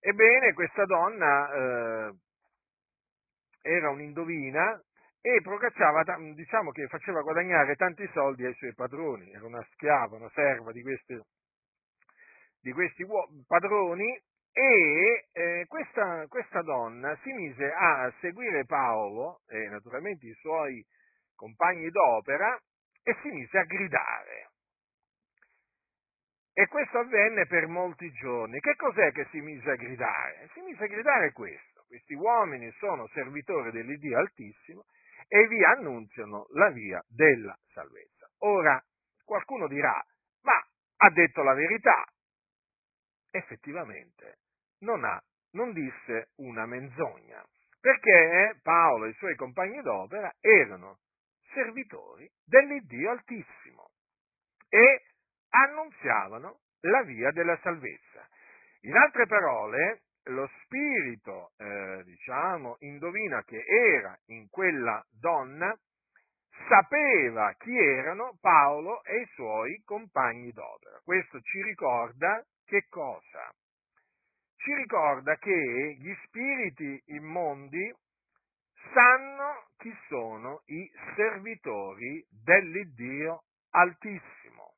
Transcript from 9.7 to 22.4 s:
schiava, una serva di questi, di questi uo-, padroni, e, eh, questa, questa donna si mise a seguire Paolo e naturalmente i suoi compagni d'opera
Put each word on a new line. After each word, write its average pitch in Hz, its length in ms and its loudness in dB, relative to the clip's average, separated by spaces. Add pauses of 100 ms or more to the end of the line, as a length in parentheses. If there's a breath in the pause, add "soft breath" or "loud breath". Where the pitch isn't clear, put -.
schiava, 127 440 0
una 110 140 -16
serva 127 400 0
di 120 120 -14
questi, 127 360 -10 (1400 soft breath)
di 127 120 -12
questi 170 300 -4
uo-, 196 260 -4 (180)
padroni, 196 680 -2 (400)
e, 208 760 4
eh, 170 340 -4
questa, 190 600 -6
questa 214 340 -6
donna 131 600 -6
si 262 100 -10
mise 143 400 -6
a 151 480 2
seguire 180 440 -4
Paolo 123 840 -2
e 110 180 -8
naturalmente 123 600 -10
i 113 80 -18
suoi 147 500 -6 (500)
compagni 165 560 -2
d'opera 165 680 2 (460)